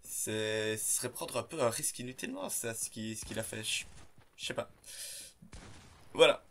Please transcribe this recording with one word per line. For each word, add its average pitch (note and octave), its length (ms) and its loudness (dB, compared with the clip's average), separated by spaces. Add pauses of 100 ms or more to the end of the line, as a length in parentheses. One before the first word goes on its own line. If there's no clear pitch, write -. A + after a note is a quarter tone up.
C'est, A2 720 0
ce - 220 2
serait - 160 -2
prendre - 240 -4
un A#2 60 0
peu D#3+ 180 -2
un A#2+ 80 8
risque - 300 -2
inutilement, B3 500 -4
ça, A#2 240 -2
ce - 160 -4
qui, A2 260 -4
ce - 80 -8
qu'il - 160 -6
a A2 40 -2
fait. A2 200 -6
Je, - 220 -2 (500)
je - 100 -10
sais - 80 -4
pas. - 160 -4 (1400)
Voilà. D3+ 400 10